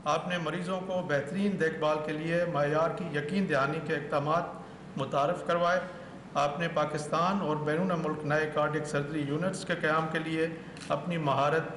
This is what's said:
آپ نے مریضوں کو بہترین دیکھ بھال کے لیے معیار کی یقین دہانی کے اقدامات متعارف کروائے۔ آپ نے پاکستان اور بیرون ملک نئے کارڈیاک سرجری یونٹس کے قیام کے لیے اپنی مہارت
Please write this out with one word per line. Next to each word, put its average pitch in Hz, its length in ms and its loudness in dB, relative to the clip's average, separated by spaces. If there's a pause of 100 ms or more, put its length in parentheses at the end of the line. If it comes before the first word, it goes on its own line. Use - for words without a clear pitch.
آپ 160 240 0
نے 180 100 0
مریضوں 175 420 -2
کو 185 280 -2
بہترین 180 520 0
دیکھ 156 180 2
بھال 151 180 4 (100)
کے 156 60 -4
لیے 165 400 0
معیار 151 460 4
کی 180 140 -4
یقین 170 360 0
دہانی 147 380 2
کے 156 80 0
اقدامات 151 480 0 (540)
متعارف 143 500 0
کروائے۔ 175 340 4 (540)
آپ 147 260 2
نے 170 140 0
پاکستان 156 680 0
اور 151 160 0
بیرون 151 320 0
ملک 156 360 0
نئے 151 300 2
کارڈیاک 151 320 2
سرجری 147 340 -2
یونٹس 160 440 -2
کے 180 160 -2
قیام 160 320 2
کے 165 60 0
لیے 160 280 0 (420)
اپنی 165 280 0
مہارت 147 460 2 (140)